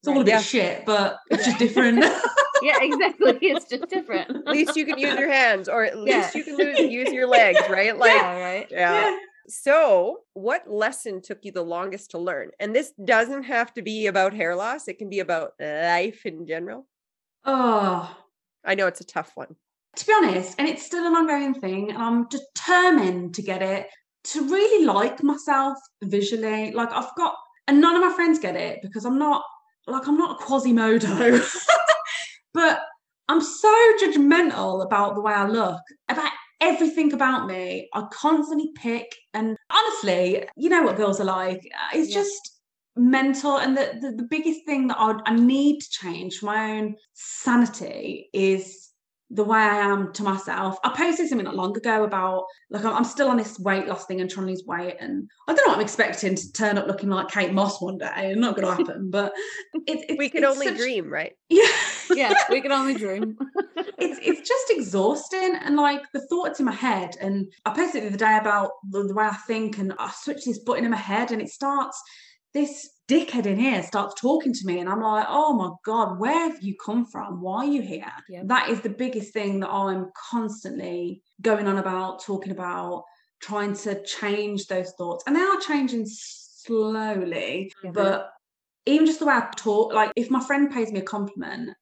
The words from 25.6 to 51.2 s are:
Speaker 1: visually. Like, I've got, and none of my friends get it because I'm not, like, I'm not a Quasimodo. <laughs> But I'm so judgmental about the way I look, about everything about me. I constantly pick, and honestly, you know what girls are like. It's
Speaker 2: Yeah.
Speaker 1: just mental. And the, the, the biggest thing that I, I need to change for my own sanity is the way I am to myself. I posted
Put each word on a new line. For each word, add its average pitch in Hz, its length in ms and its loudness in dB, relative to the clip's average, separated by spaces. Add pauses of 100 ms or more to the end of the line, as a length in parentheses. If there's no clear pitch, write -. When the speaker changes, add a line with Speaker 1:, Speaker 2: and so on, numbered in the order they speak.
Speaker 1:
visually. 214 680 -2
Like, 233 220 -4
I've - 240 -6
got, 339 180 -2 (320)
and 285 140 8
none 339 160 8
of 349 60 6
my 359 120 4
friends 330 240 4
get 180 180 -4
it - 260 -6
because 202 220 -10
I'm 254 140 0
not, 294 240 2 (460)
like, 262 180 -4
I'm 294 100 4
not 330 240 0
a - 40 -12
Quasimodo. 226 1000 4
<laughs> - 60 -6 (1040)
But 330 260 4 (480)
I'm 311 120 4
so 427 320 4 (300)
judgmental 285 800 4
about 202 300 0
the 208 80 -4
way 214 100 0
I 202 140 2
look, 202 340 0 (280)
about 302 240 -2 (280)
everything 320 520 2
about 262 340 0
me. 185 480 -8
I 214 80 -4 (100)
constantly 302 640 0
pick, 233 300 -6 (280)
and 220 220 -2 (140)
honestly, 190 840 0
you 302 120 -2
know 339 140 4
what 190 140 2
girls 196 240 0
are 202 40 -2
like. 185 360 -2 (340)
It's 320 160 0
Speaker 2:
Yeah. 403 40 -6
Speaker 1:
just 403 460 -4 (360)
mental. 269 600 4
And 262 180 0
the, 277 240 -2
the, 247 160 -8
the 240 140 -8
biggest 311 360 -2
thing 269 220 0
that 233 100 -4
I, 214 280 0
I 226 100 2
need 277 440 4
to - 100 -14
change 180 480 -8
for 208 80 -8
my 214 340 -2
own 214 160 -4 (180)
sanity - 1200 -2
is 190 560 0 (420)
the 208 120 0
way 220 140 2
I 208 180 4
am 202 380 0
to 208 100 -6
myself. 190 580 -4
I - 140 -2
posted 339 320 0